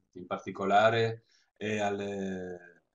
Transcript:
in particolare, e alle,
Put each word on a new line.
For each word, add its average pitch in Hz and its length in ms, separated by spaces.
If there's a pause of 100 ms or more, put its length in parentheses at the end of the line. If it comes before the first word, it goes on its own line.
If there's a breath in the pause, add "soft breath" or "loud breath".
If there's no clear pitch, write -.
(120)
in 90 140
particolare, 107 1000 (320)
e 107 240
alle, 98 1040 (100)